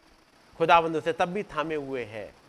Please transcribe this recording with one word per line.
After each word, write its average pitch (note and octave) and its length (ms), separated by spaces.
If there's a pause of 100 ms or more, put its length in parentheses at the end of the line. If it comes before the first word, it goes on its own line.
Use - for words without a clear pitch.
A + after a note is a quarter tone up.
(580)
खुदावंद E3 380
उसे D#3+ 160
तब F3+ 120
भी F#3 180
थामे D#3 320
हुए C3+ 300
है। G#2 280 (160)